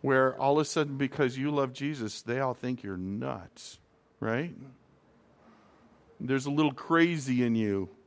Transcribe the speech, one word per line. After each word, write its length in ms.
where 400
all 180
of 40
a 20
sudden, 320
because 400
you 140
love 220
Jesus, 500
they 180
all 140
think 280
you're 140
nuts, 800
right? 360
There's 280
a 40
little 220
crazy 720
in 120
you. 360